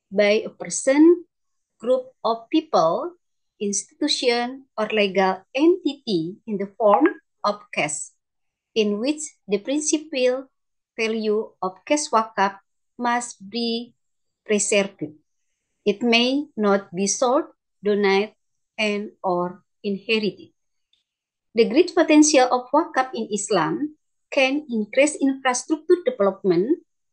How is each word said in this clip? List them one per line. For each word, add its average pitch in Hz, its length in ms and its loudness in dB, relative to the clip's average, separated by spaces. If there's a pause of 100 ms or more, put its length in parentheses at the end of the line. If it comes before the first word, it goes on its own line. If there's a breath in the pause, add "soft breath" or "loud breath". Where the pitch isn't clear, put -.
(120)
by 208 340 2
a 185 80 -14
person, 302 720 2 (560)
group 254 400 -2
of 226 320 -4
people, 233 640 0 (400)
institution, 240 1200 -4
or 214 160 -2
legal 190 480 0 (140)
entity 269 920 0
in 208 160 -6
the 196 160 -8
form 240 320 4 (340)
of 202 300 -4
cash, - 400 -6 (640)
in 208 240 0
which 302 240 -4 (240)
the 202 80 0
principal 269 880 -2 (480)
value 220 560 -2 (160)
of 185 160 -8
cash - 320 -4
wakaf 220 480 -2 (400)
must 240 400 -4
be 233 560 -8 (480)
preserved. 202 560 -2 (800)
It 202 240 -2
may 247 400 2 (100)
not 202 380 -2
be 196 160 -2
sold, 269 400 0 (320)
donated, 202 560 0 (400)
and 208 460 -6
or 180 420 -4 (160)
inherited. 208 720 -4 (1040)
The 277 80 6
great 269 300 2
potential 302 580 6
of 254 160 -4
wakaf 285 480 0
in 220 160 -8
Islam 208 640 -4 (300)
can 277 400 -2
increase 240 480 0
infrastructure 285 880 0
development, 196 800 0 (300)